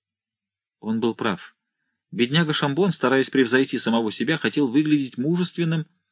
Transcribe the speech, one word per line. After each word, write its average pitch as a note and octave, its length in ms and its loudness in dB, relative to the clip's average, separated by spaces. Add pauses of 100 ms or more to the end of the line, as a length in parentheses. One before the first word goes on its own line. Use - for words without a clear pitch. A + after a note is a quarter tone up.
(800)
Он A2 200 -4
был A2+ 160 0
прав. - 400 -6 (560)
Бедняга D3+ 420 0
Шамбон, D#3 380 0
стараясь C3 380 2
превзойти C3 500 2
самого A2+ 320 0
себя, C#3+ 260 -2
хотел C#3 300 0
выглядеть C#3+ 500 0
мужественным, E3 720 -2 (240)